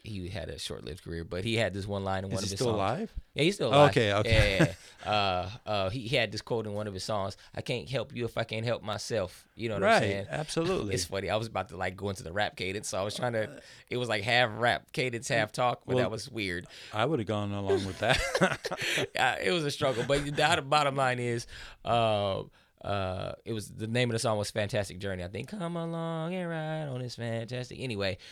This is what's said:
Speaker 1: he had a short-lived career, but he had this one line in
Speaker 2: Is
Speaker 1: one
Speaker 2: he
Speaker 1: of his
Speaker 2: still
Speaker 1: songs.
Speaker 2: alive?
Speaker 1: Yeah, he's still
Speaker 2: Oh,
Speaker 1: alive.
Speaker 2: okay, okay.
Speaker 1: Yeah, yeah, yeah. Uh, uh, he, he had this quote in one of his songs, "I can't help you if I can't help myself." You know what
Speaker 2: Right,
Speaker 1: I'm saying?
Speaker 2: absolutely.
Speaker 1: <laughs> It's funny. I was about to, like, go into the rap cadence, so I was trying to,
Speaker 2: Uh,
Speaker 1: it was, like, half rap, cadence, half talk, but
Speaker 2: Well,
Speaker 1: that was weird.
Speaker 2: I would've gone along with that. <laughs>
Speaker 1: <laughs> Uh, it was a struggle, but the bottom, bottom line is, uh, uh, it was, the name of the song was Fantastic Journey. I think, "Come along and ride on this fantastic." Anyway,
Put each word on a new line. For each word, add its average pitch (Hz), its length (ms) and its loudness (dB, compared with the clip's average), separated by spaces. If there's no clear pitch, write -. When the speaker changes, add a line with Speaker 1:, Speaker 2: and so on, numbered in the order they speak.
Speaker 1:
he 95 260 -8
had 85 200 -6
a 80 100 -10
short-lived 64 440 -8
career, 85 200 -6
but 87 200 -4
he 113 120 2
had 104 180 2
this 98 140 -4
one 98 160 -2
line 95 200 -2
in 95 60 -6
Speaker 2:
Is 95 60 -2
Speaker 1:
one 95 80 -2
Speaker 2:
he - 20 -4
Speaker 1:
of 95 60 -2
his 98 80 -4
Speaker 2:
still 127 80 2
Speaker 1:
songs. 110 80 2
Speaker 2:
alive? 117 380 0
Speaker 1:
Yeah, 139 100 0
he's 196 120 4
still 139 140 0
Speaker 2:
Oh, - 20 2
Speaker 1:
alive. 143 180 10
Speaker 2:
okay, 110 240 4
okay. 110 180 2
Speaker 1:
Yeah, 156 60 8
yeah, 95 80 0
yeah. 98 80 -2
Uh, 92 380 2
uh, 98 240 0
he, 123 120 -4
he 117 140 -2
had 110 160 2
this 107 120 -6
quote 113 240 -2
in 101 60 -6
one 104 120 -4
of 101 80 -6
his 92 100 -8
songs, 98 340 -2
"I - 60 -4
can't 117 280 -6
help 117 260 -4
you 117 100 -4
if - 120 -6
I 117 60 -2
can't 110 240 -4
help 113 160 -2
myself." 101 720 -4
You 113 140 -4
know 104 60 -2
what 98 80 0
Speaker 2:
Right, 220 120 6
Speaker 1:
I'm 180 60 6
saying? 101 280 0
Speaker 2:
absolutely. 156 640 -2
Speaker 1:
<laughs> - 0 -
It's 95 120 0
funny. 98 260 -4
I 104 60 2
was 113 100 -2
about 95 220 -6
to, 85 60 -12
like, 92 220 -4
go 98 120 -4
into 98 120 -6
the 82 100 -10
rap 101 240 0
cadence, 95 340 -4
so 98 100 -2
I - 20 0
was 104 140 -2
trying 123 180 -2
to, 110 160 0
Speaker 2:
Uh, 139 100 -16
Speaker 1:
it 120 80 -2
was, 123 120 -2
like, 107 120 0
half 120 320 4
rap, 110 400 0
cadence, 127 340 -2
half 110 240 2
talk, 123 360 0
but 127 80 2
Speaker 2:
Well, 123 80 6
Speaker 1:
that 95 80 0
was - 180 -8
weird. 92 380 -4
Speaker 2:
I 107 120 2
would've 135 200 0
gone 104 260 0
along 98 340 2
with 95 120 -6
that. 117 220 4
<laughs> - 720 0
Speaker 1:
<laughs> - 80 -4
Uh, 120 240 4
it 185 80 2
was 165 140 2
a 143 60 0
struggle, 131 360 0
but 143 160 4
the 143 80 -4
bottom, 151 380 4
bottom 143 260 4
line 127 240 2
is, 120 280 -2
uh, 104 600 2
uh, 95 500 -2
it 113 80 -4
was, 104 160 -6
the 98 160 -8
name 120 240 2
of 113 40 0
the 113 60 0
song 107 200 2
was 101 100 -2
Fantastic 101 480 -2
Journey. 92 260 -4
I 87 40 -6
think, - 220 -8
"Come 175 260 -6
along 165 580 -4
and 180 160 -4
ride 156 380 -4
on 127 120 -6
this 123 160 -8
fantastic." 117 640 -6
Anyway, 98 380 -2